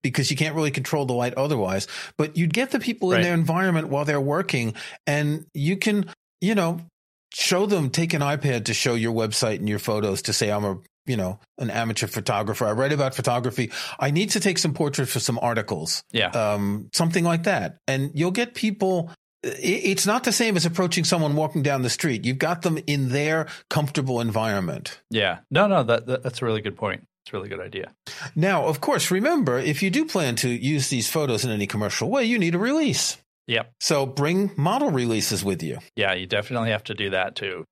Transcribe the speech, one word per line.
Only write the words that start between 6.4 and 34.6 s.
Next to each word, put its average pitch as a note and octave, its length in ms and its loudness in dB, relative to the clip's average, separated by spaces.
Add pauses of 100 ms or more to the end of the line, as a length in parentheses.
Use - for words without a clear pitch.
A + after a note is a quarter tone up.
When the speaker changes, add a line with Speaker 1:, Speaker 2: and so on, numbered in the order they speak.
Speaker 1:
you G#3 160 2
know, E3+ 240 0 (520)
show F#3+ 340 2
them, E3 240 2
take E3 240 0
an D3 80 0
iPad C#3 420 0
to A2+ 100 -2
show B2 200 0
your A2+ 200 0
website A2 420 0
and G#2 120 -4
your G#2 120 0
photos G#2 420 0
to G#2+ 100 -2
say, G#2+ 180 2
"I'm G#2 140 0
a, F#2+ 140 -2 (280)
you B2 100 0
know, F#2+ 220 -2 (200)
an A#2 120 -4
amateur A2+ 360 -2
photographer. G#2+ 600 -2
I G#2 60 0
write C3+ 200 2
about C#3 220 0
photography. A#2+ 560 0 (280)
I C#3 140 0
need G3+ 180 2
to G#3 100 2
take F#3+ 180 2
some D3+ 160 0
portraits C#3 380 0
for B2+ 80 -2
some A#2+ 220 -2
articles." G#2+ 600 -2 (100)
Speaker 2:
Yeah. G#2+ 180 2
Speaker 1:
Um, G#2 640 0
something E3+ 300 2
like E3+ 180 2
that. C#3 360 -2 (100)
And C3+ 260 0
you'll E3 160 2
get A#3+ 240 -2
people, F#3+ 560 0 (340)
i-, - 40 -4 (120)
it's G3 460 2
not A#3 180 2
the A#3+ 80 2
same A3 240 2
as E3 100 2
approaching E3+ 380 0
someone D#3 300 2
walking D3+ 280 0
down C#3 200 2
the B2 80 0
street. B2+ 340 -2
You've B2+ 140 0
got E3+ 240 0
them E3 240 0
in C#3 240 0
their D3+ 380 0 (200)
comfortable C3+ 520 0
environment. G#2 800 -2 (100)
Speaker 2:
Yeah. G2 280 2 (120)
No, F#3 160 4
no, F#3 160 4
that, A#2 240 2
that, B2+ 160 -2
that's - 200 -6
a - 20 -4
really A2 180 0
good G2 140 -6
point. G2 260 -4 (220)
It's - 100 -14
a - 20 -4
really G2 120 -6
good F#2 120 -8
idea. F#2+ 300 -10 (460)
Speaker 1:
Now, F3+ 300 2
of D3+ 140 0
course, C4 300 0
remember, F#3+ 480 2
if C#3+ 240 0
you F#3+ 80 2
do C#4+ 160 2
plan C#3+ 300 0
to C3 120 0
use C3 400 0
these A#2+ 220 0
photos C3 340 0
in B2+ 60 -2
any G#2 160 0
commercial G#2 420 -2
way, B3+ 160 2
you A#3 140 2
need E3+ 160 2
a F3 40 0
release. B3+ 600 0 (300)
Speaker 2:
Yep. A2+ 220 -2 (100)
Speaker 1:
So C#3 260 0
bring E3 500 0
model A3 340 2